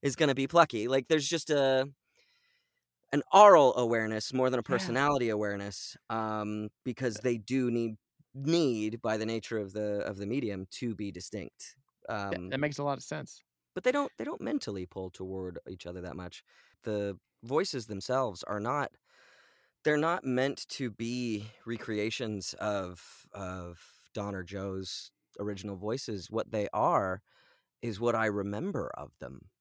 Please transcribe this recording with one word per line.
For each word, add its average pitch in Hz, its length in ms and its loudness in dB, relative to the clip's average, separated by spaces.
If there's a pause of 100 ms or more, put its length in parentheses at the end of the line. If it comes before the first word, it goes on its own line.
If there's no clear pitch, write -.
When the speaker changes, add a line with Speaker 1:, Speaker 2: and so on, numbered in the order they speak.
Speaker 1:
is 139 140 0
gonna 143 180 4
be 135 120 0
Plucky. 131 420 4
Like, 135 200 2
there's 151 200 2
just 165 220 -2
a, 135 420 4 (1200)
an 143 100 2 (100)
aural 180 440 12
awareness 113 560 0
more 131 180 2
than 127 100 0
a - 80 -6
Speaker 2:
Yeah. 120 340 0
Speaker 1:
personality 143 280 2
awareness, 101 640 -4 (140)
um, 107 580 -4 (160)
because 120 360 -4
they 120 180 0
do 123 320 0
need, 117 260 0 (380)
need, 135 680 0
by 110 160 0
the 107 100 -2
nature 113 320 -4
of 98 140 -6
the, 104 300 -2
of 98 160 -6
the 101 80 -4
medium, 104 440 -2
to 117 240 -4
be 101 160 -6
distinct. - 680 -12 (540)
Speaker 2:
That, 90 100 -4
Speaker 1:
Um, 92 100 -8
Speaker 2:
that 131 100 -2
makes 147 180 -2
a 143 60 -4
lot 139 140 -2
of - 60 -14
sense. - 380 -10 (320)
Speaker 1:
but 180 100 -6
they 254 80 4
don't, 285 260 0
they 226 60 -6
don't 294 160 -8
mentally 101 460 -4
pull 95 240 -10
toward 92 480 -8 (100)
each 92 180 -12
other 90 140 -10
that 87 160 -8
much. 90 260 -12 (400)
The 101 360 -2 (260)
voices 135 420 -2
themselves 110 580 -2
are 104 160 -4
not, 131 320 -2 (920)
they're 151 120 4
not 165 280 0
meant 131 460 -2
to 127 200 -4
be 117 560 -4 (200)
recreations 110 880 -4
of, 95 760 -6
of 92 680 -10 (140)
Don 101 200 -4
or 95 100 -6
Joe's 95 680 -8 (280)
original 101 360 -6
voices. 104 540 -6
What 110 220 -4
they 107 200 0
are 107 500 2 (600)
is 110 180 -6
what 117 160 2
I 113 100 2
remember 104 680 -4
of 71 240 -12
them. 65 300 -14 (100)